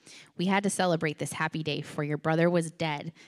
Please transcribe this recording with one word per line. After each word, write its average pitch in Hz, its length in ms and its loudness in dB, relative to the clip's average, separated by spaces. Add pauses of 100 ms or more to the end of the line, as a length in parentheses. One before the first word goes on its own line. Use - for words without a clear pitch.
(380)
We 175 80 0
had 196 180 2
to 202 60 2
celebrate 165 500 0
this - 140 -6
happy 160 300 -4
day, 151 180 -2
for - 200 -8
your 147 160 -2
brother 160 320 4
was 165 220 2
dead 156 400 -4 (160)